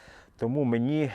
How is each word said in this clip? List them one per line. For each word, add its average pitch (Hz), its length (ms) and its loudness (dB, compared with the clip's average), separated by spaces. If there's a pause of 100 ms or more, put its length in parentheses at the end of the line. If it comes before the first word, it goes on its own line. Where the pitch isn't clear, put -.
(400)
тому 131 240 0
мені, 127 520 0